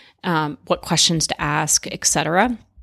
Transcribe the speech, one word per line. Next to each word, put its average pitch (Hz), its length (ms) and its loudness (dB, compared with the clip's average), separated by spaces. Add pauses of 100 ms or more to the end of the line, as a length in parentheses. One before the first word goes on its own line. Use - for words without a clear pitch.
(220)
um, 156 340 -2 (120)
what - 140 0
questions 165 440 2
to - 140 -4
ask, 156 480 0
et - 180 -4
cetera. 185 500 2 (260)